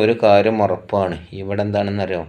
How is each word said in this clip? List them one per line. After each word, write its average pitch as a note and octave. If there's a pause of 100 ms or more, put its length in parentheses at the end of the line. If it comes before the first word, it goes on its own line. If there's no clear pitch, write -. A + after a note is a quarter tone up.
ഒരു A#2
കാര്യം G#2+
ഉറപ്പാണ്, F#2 (220)
ഇവിടെ G2+
എന്താണെന്നറിയോ, G2+